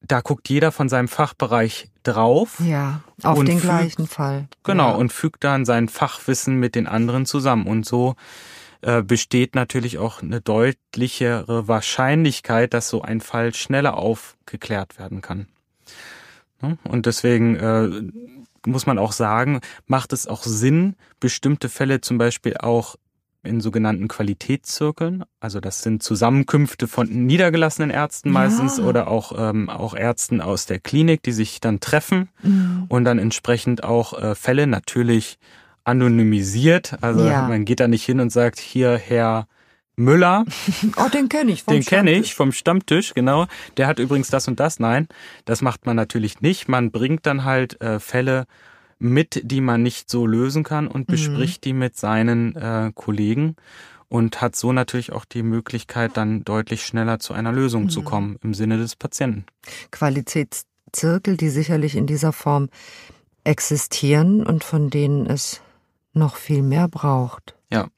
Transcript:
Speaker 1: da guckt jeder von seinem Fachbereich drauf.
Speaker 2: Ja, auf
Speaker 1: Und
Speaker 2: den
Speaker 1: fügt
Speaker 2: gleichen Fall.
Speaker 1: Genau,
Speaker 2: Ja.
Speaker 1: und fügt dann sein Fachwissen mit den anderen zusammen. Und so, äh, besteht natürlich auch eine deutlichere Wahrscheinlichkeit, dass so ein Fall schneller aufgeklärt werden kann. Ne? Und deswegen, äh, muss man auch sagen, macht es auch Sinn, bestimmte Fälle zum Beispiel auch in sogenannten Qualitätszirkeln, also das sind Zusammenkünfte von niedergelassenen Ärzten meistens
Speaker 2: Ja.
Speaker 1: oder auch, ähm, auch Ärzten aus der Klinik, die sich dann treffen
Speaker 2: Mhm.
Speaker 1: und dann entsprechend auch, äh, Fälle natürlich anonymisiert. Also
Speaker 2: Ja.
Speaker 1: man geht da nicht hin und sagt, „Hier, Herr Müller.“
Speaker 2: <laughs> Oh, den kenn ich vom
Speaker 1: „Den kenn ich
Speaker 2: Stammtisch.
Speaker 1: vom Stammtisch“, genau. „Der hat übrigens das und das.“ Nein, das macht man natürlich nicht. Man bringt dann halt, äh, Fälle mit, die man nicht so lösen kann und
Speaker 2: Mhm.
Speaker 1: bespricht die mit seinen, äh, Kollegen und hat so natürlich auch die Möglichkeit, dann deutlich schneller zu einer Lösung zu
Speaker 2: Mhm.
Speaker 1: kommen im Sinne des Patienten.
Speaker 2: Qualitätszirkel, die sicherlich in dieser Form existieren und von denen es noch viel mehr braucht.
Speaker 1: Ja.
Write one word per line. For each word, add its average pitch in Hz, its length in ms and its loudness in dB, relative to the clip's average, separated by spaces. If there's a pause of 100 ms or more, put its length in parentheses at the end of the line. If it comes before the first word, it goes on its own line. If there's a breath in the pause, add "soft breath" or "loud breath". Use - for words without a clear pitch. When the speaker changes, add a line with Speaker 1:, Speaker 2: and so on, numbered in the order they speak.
Speaker 1:
da 123 200 0
guckt - 260 -4
jeder 147 240 2
von 139 160 -2
seinem 123 200 0
Fachbereich 117 800 -2 (140)
drauf. 123 600 2
Speaker 2:
Ja, 147 380 -2 (200)
auf 151 160 4
Speaker 1:
Und 139 100 4
Speaker 2:
den 175 100 2
Speaker 1:
fügt 165 100 0
Speaker 2:
gleichen 165 380 0
Fall. 139 420 -6 (160)
Speaker 1:
Genau, 175 280 4
Speaker 2:
Ja. - 20 2
Speaker 1:
und 120 180 0
fügt - 320 -4
dann 135 220 2
sein 117 240 2
Fachwissen - 640 -2
mit 123 180 0
den 117 120 0
anderen 120 400 0
zusammen. 131 400 0
Und 110 180 -2
so, 123 300 0 (680 loud breath)
äh, 117 220 0
besteht 120 520 0
natürlich 123 440 -2
auch 107 240 -6
eine 101 180 -6
deutlichere 117 1300 -2
Wahrscheinlichkeit, 123 1040 2
dass 120 160 -2
so - 140 -4
ein 113 180 -4
Fall 117 340 -4
schneller 139 440 -2
aufgeklärt - 1000 -6
werden 95 220 -12
kann. 95 280 -10 (1120 loud breath)
Ne? 156 220 -4
Und 120 200 -2
deswegen, 117 520 4
äh, 110 340 2 (760)
muss 127 200 -2
man 131 120 2
auch 107 140 0
sagen, 120 480 0 (260 loud breath)
macht 131 280 -2
es - 120 -6
auch - 180 -8
Sinn, 139 520 2 (240 soft breath)
bestimmte 135 480 -2
Fälle 135 320 0
zum - 160 -2
Beispiel 117 400 0
auch 117 400 -2 (460)
in 113 200 -4
sogenannten 107 440 0
Qualitätszirkeln, 151 1160 -4 (160)
also 101 200 -8
das 95 220 -8
sind 110 200 -2
Zusammenkünfte 135 840 2
von 117 220 -2
niedergelassenen 156 800 2
Ärzten - 420 -4
meistens 196 460 4
Speaker 2:
Ja. 240 80 -2
Speaker 1:
oder 120 240 2
auch, 107 260 -2
ähm, 107 360 -2
auch 107 240 -8
Ärzten 117 480 -2
aus 92 240 -4
der 92 120 -4
Klinik, 156 440 2
die 123 100 -2
sich 110 260 -2
dann 107 220 -2
treffen 185 480 0 (140)
Speaker 2:
Mhm. 185 460 2
Speaker 1:
und 123 180 2
dann 120 120 4
entsprechend 117 640 0
auch, 117 300 0
äh, 107 220 -4
Fälle 139 320 0
natürlich 117 720 0 (460 soft breath)
anonymisiert. 117 1160 2
Also 117 260 2
Speaker 2:
Ja. 139 220 2
Speaker 1:
man 107 160 0
geht 117 160 0
da 123 80 6
nicht 117 160 2
hin 131 160 0
und 120 80 2
sagt, 120 320 0
„Hier, 123 380 0
Herr 113 480 0 (500 soft breath)
Müller.“ 175 500 6
Speaker 2:
<laughs> - 520 -2
Oh, 262 100 4
den 269 220 2
kenn 294 180 2
ich 185 140 0
vom - 100 0
Speaker 1:
„Den 143 100 6
kenn 190 260 4
ich 156 40 6
Speaker 2:
Stammtisch. 190 220 2
Speaker 1:
vom 135 180 2
Stammtisch“, 175 600 0
genau. 139 320 4 (320 loud breath)
„Der 135 80 4
hat 147 140 0
übrigens 135 280 0
das 135 200 0
und 123 120 -4
das.“ 156 200 0
Nein, 120 280 2 (380 loud breath)
das 113 160 -2
macht 123 240 -2
man 117 100 0
natürlich 110 460 -2
nicht. 170 260 0
Man 123 220 2
bringt 131 340 -2
dann 139 200 0
halt, 131 360 -2
äh, 110 200 -2
Fälle 131 440 -2 (580 soft breath)
mit, 131 420 2
die 135 180 -2
man 120 200 2
nicht - 280 -2
so 120 160 0
lösen 127 360 2
kann 151 240 -4
und 131 220 -6
Speaker 2:
Mhm. 180 40 0
Speaker 1:
bespricht 156 520 -2
die 131 80 -4
mit 127 240 -2
seinen, 113 580 0
äh, 110 400 -4
Kollegen 113 640 -2 (520 loud breath)
und 113 340 0
hat 120 140 -2
so 127 180 0
natürlich 123 380 -4
auch - 120 -10
die - 180 -8
Möglichkeit, 113 760 -4
dann 110 260 -2
deutlich 107 400 -4
schneller 113 340 -2
zu - 140 -12
einer 113 180 -4
Lösung 123 380 0
zu 160 120 -4
Speaker 2:
Mhm. 101 40 -10
Speaker 1:
kommen 104 380 -4
im 110 100 -4
Sinne 110 240 -2
des 113 200 -4
Patienten. 120 500 -6 (440 loud breath)
Speaker 2:
Qualitätszirkel, 160 1500 -4
die 156 100 0
sicherlich 151 480 0
in 110 100 0
dieser 151 280 0
Form 143 340 0 (760 loud breath)
existieren 151 1000 2
und 160 180 0
von 151 260 0
denen 143 360 0
es - 340 -4 (520 soft breath)
noch 156 240 2
viel 143 260 0
mehr 147 260 2
braucht. 135 680 -2 (180)
Speaker 1:
Ja. 107 260 0